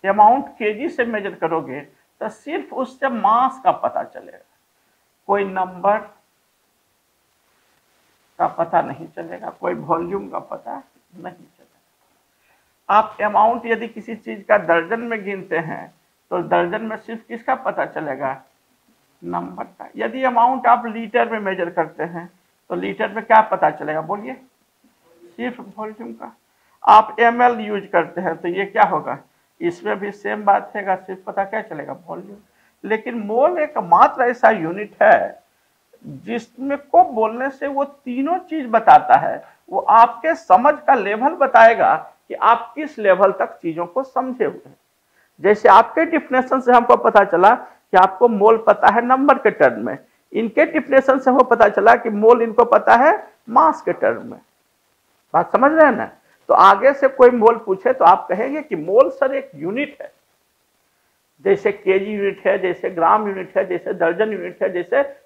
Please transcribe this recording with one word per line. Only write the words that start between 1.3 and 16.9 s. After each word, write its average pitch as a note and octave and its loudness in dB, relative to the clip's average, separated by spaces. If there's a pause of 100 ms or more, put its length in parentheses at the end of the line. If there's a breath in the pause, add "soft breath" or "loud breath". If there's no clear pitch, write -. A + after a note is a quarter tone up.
करोगे, D#3 -6
तो - -14
सिर्फ - -12
उससे C4+ -6
मास A#3+ -2
का E3+ 2
पता - -6
चलेगा, - -20 (680)
कोई G3+ -2
number F#3 -4 (2500)
का E3+ -2
पता E3 -4
नहीं D3 -12
चलेगा, F3 -16
कोई F3+ -8
volume E3+ -6
का - -10
पता - -14 (340)
नहीं F3 -18
चलेगा। - -20 (1120)
आप G#3+ 0
amount A3 0
यदि A3+ -4
किसी A3 -16
चीज G#3+ -14
का G#3 2
दर्जन E3+ -2
में A3+ -8
गिनते F#3 -8
हैं, E3 -10 (360)
तो F3 -4
दर्जन F3 -4
में A3 -10